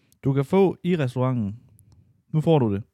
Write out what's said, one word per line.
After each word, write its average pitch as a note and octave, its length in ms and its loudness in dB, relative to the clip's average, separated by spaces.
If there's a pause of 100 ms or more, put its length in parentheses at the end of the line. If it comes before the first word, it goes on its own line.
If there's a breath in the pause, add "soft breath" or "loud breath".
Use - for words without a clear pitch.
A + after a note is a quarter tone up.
(240)
Du C#3 80 0
kan C#3 120 -2
få F#3+ 400 2
i F3+ 120 0
restauranten, B2 600 -2 (760)
nu D#3 80 0
får D#3 180 4
du A2 160 0
det. G#2 80 -4 (120)